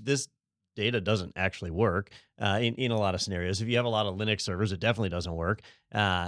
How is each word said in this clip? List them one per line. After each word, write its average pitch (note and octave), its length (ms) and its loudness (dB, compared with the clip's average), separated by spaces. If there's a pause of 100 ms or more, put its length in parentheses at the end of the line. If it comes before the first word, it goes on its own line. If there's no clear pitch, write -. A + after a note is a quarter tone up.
this C3+ 260 0 (480)
data A2+ 240 0
doesn't F#2+ 360 0
actually F#2 340 -2
work, F#2+ 400 0 (300)
uh, G2+ 200 0
in, A#2 140 2
in B2 160 0
a A2+ 80 0
lot G2 160 2
of F#2 80 -2
scenarios, F#2 400 -2
if A2+ 60 -4
you A#2+ 80 2
have A#2+ 80 2
a A#2+ 40 -2
lot G#2+ 180 2
of F#2 100 -4
Linux G#2+ 240 0
servers, G2 320 0
it F2+ 80 -4
definitely G#2+ 300 2
doesn't E2+ 260 -4
work. F2 240 0 (340)
Uh, F#2 340 2